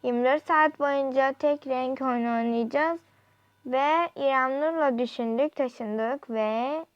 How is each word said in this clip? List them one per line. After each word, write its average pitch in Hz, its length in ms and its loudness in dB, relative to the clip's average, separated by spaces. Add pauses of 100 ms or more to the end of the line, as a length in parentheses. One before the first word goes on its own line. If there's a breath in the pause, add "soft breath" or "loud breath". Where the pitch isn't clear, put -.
yirmi 247 220 0
dört 277 220 2
saat 311 340 2
boyunca 269 520 2
tek 294 340 0
renk 262 360 -4
oyunu 240 340 0
oynayacağız. 233 640 0 (680 soft breath)
Ve 294 500 2
İrem 269 440 0
Nur'la 302 380 0
düşündük, 240 580 -2
taşındık 233 760 -4
ve 233 640 -4